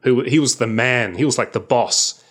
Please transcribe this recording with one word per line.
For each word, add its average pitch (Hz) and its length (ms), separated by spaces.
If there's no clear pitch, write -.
who, 123 160
he 143 160
was 139 160
the 113 120
man. 113 480
He 131 100
was, 127 120
like, 113 160
the - 60
boss. - 560